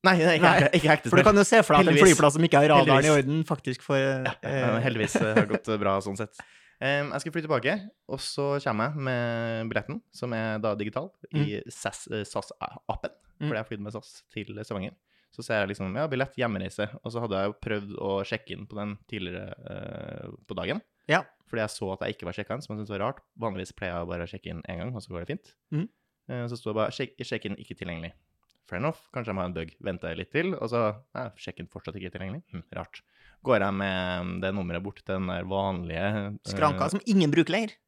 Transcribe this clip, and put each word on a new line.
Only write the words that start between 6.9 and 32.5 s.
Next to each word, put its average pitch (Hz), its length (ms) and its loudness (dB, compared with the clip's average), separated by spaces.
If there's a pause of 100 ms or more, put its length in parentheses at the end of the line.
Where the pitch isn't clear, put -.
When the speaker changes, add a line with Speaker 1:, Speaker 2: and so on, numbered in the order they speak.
Speaker 1:
jeg 139 80 -4
skulle 160 100 -10
fly 165 140 -4
tilbake, 156 440 -2 (200)
og 135 100 -6
så 139 400 -2
kommer 117 320 -2
jeg 156 80 -8
med 117 720 -4
billetten, 135 320 -6 (100)
som 123 220 -8
er 110 240 -4
da 107 160 -2
digital, 107 340 -6 (240)
i 143 300 -2
Speaker 2:
Mm. 120 100 -16
Speaker 1:
sas, - 400 -10
eh, 107 100 -4
sas-appen, - 920 -8 (260)
Speaker 2:
Mm. 147 80 -4
Speaker 1:
fordi 127 80 -2
jeg 110 140 -6
flydde 104 100 -8
med 104 140 -10
sas - 360 -16
til 107 140 -8 (180)
Stavanger. 101 300 -8 (400)
Så 120 100 -16
ser 107 240 0
jeg - 80 -6
liksom, 98 220 -6
ja, 151 100 -2
billett 127 300 -4
hjemreise, 101 540 -4 (120)
og 117 80 -8
så 117 120 -6
hadde 117 80 -6 (100)
jeg 98 60 0
jo 104 80 -4 (100)
prøvd 104 320 -6
å 98 140 -4 (180)
sjekke - 300 -8
inn 101 80 -14
på 107 100 -14
den 101 220 -8 (100)
tidligere, 98 460 -10 (160)
eh, - 580 -12 (180)
på - 80 -12
dagen. 95 280 -6 (260)
Speaker 2:
Ja. 165 140 2 (260)
Speaker 1:
Fordi 117 160 -4
jeg 107 60 -6
så 95 240 -6
at - 60 -12
jeg - 180 -6
ikke 90 80 -12
var 87 80 -8
sjekket - 220 -8
inn, 143 40 -10
som 110 160 -12
jeg 107 100 -8
synes 104 120 -8
var 101 80 -2
rart. 139 140 -6 (200)
Vanligvis 98 320 -6
pleier 90 240 -8
jeg 87 80 -4
å 87 40 -10
bare 87 200 -6
sjekke 98 220 -14
inn 82 180 -10
en 90 120 -8
gang, 123 140 -8
og 107 60 -10
så - 80 -20
går 87 160 -10
det - 40 -16
fint. - 260 -12 (180)
Speaker 2:
Mm. 160 160 -4 (400)
Speaker 1:
Eh, 120 180 -8
så 117 120 -10
sto 107 160 -6
det - 20 -2
bare, 110 160 0
"Sjekk, - 320 -10
sjekk 214 220 -6
inn - 100 -6
ikke - 220 -16
tilgjengelig." 165 340 -10 (540)
Fair 87 120 -10
enough, 151 180 -4 (160)
kanskje 120 140 -6
jeg 104 80 -4
må 95 60 -2
ha 90 40 -2
en 90 80 -6
bug. 82 220 -8 (100)
Ventet 90 240 -6
jeg 82 80 -8
litt 87 160 -10
til, 175 220 -4
og - 160 -6
så, 110 260 -2 (180)
"Nei, 127 220 -8
sjekk - 240 -14
inn 90 80 -10
fortsatt - 280 -14
ikke 90 180 -10
tilgjengelig." 95 360 -10